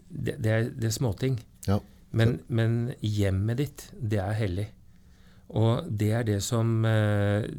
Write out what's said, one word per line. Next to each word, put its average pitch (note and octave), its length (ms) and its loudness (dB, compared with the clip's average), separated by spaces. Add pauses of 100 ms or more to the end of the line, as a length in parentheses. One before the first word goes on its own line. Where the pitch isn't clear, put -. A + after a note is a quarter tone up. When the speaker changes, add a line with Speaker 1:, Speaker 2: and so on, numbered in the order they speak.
Speaker 1:
det, - 360 -6
det A2 120 0
er, A2 180 2
det A2+ 200 -2
er A2 80 -2
småting. B2+ 400 -2 (260)
Speaker 2:
Ja. G2+ 140 2 (340)
Speaker 1:
Men, A#2 340 2
men A2+ 280 2 (260)
hjemmet G#2 580 0
ditt, C#3+ 360 -6
det G#2+ 280 -2
er G2 120 -2
hellig. G#2+ 340 -2 (800)
Og A#2 380 2
det G#2+ 260 0
er A#2 120 0
det G2+ 160 2
som, A2+ 280 0 (140)
eh, G#2 640 2 (140)